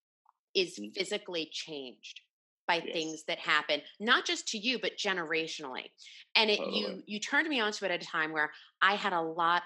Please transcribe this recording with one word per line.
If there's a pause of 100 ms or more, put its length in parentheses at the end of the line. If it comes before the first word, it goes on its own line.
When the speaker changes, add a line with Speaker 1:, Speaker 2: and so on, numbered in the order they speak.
(560)
Speaker 1:
is
Speaker 2:
Mm-hmm.
Speaker 1:
physically
changed (460)
by
Speaker 2:
Yes.
Speaker 1:
things
that
happen, (180)
not
just
to
you,
but
generationally. (460)
And
it,
Speaker 2:
Totally.
Speaker 1:
you,
you
turned
me
on
to
it
at
a
time
where (300)
I
had
a
lot